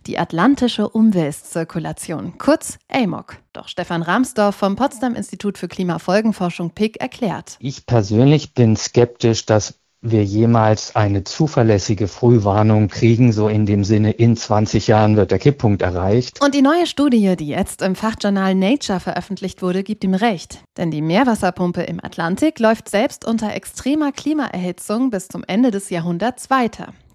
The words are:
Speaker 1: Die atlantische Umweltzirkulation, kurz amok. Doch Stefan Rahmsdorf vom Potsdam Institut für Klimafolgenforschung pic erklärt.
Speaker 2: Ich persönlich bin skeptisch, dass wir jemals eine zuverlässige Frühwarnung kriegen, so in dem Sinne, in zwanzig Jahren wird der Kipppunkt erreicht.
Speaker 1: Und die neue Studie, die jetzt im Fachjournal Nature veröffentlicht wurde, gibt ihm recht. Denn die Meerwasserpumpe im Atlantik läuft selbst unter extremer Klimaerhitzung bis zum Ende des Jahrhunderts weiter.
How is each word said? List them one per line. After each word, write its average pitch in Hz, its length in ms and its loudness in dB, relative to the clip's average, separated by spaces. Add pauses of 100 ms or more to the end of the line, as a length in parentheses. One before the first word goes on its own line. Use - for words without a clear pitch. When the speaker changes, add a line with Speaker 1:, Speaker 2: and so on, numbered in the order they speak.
Speaker 1:
Die - 120 -6
atlantische 220 680 0
Umweltzirkulation, 165 1500 -2
kurz - 400 -2 (120)
amok. - 460 -4 (160)
Doch - 160 -18
Stefan 170 320 -6
Rahmsdorf 202 560 0
vom 196 200 -2
Potsdam 247 380 -2
Institut 202 440 -8
für 180 100 -8
Klimafolgenforschung 180 1000 -2
pic 214 320 -4
erklärt. 214 560 -8
Speaker 2:
Ich - 260 -10
persönlich 120 680 2
bin 110 220 4
skeptisch, - 680 0
dass 107 300 0 (300)
wir 110 200 2
jemals 110 720 2
eine 101 260 0
zuverlässige 110 840 0
Frühwarnung 107 800 4
kriegen, 117 420 4
so 107 160 0
in 107 200 0
dem 101 180 2
Sinne, 107 260 2
in 117 260 4
zwanzig 107 520 0
Jahren 107 260 4
wird 104 160 2
der 95 80 2
Kipppunkt 117 420 2
erreicht. 95 640 -2
Speaker 1:
Und 277 140 2
die 285 40 4
neue 311 280 2
Studie, 220 480 2
die 156 100 -8
jetzt - 360 -6
im 190 120 -2
Fachjournal 196 640 -2
Nature 190 420 0
veröffentlicht - 640 -8
wurde, 185 220 -2
gibt 214 180 -8
ihm 190 120 0
recht. 190 440 -4 (180)
Denn 170 140 -2
die 151 120 -4
Meerwasserpumpe 180 800 0
im 165 220 -8
Atlantik 190 540 -2
läuft 220 300 2
selbst 220 360 -2
unter 214 300 -4
extremer 285 560 -4
Klimaerhitzung 240 1000 -4
bis 190 180 -6
zum - 180 -12
Ende 233 240 2
des 196 180 -4
Jahrhunderts 175 600 -4
weiter. 254 380 -2 (260)